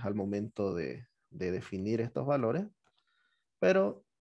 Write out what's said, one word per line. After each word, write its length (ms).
al 120
momento 580
de, 340
de 220
definir 500
estos 240
valores. 400
Pero 440